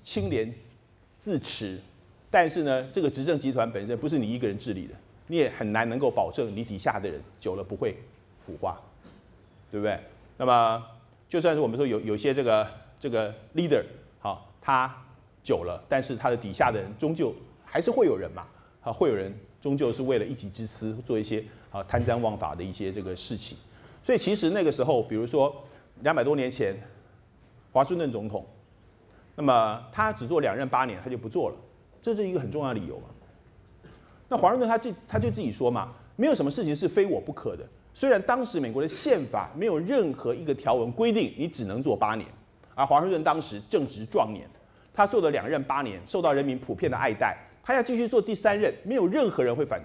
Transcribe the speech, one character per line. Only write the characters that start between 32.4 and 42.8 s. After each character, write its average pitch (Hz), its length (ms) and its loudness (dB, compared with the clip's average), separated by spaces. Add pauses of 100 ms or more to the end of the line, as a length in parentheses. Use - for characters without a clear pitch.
重 147 120 -4
要 131 100 -2
的 110 60 -4
理 92 60 -8
由 64 140 -10
嘛。 - 60 -18 (1200)
那 254 100 2
华 185 140 6
盛 254 80 2
顿 240 100 2
他 226 80 4
自-， 226 160 -4 (140)
他 220 100 -2
就 220 140 0
自 214 100 -4
己 131 100 -2
说 120 200 0
嘛 110 220 -4 (220)
，“没 247 120 2
有 302 80 6
什 - 80 2
么 139 80 2
事 208 120 -2
情 147 120 0
是 156 120 0
非 196 180 4
我 165 140 0
不 - 140 -8
可 101 220 -8
的。” 76 100 -12 (280)
虽 269 160 2
然 208 120 6
当 247 240 0
时 175 140 -4
美 123 120 -2
国 131 100 -2
的 156 60 0
宪 170 380 2
法 104 300 -4
没 170 100 -2
有 175 140 2
任 185 340 2
何 123 220 -2
一 170 100 -10
个 151 80 2
条 120 220 0
文 120 160 0
规 226 200 2
定 190 260 2
你 143 100 -2
只 - 180 -8
能 101 160 -4
做 135 140 2
八 107 200 2
年， 110 120 -8 (480)
而 135 100 0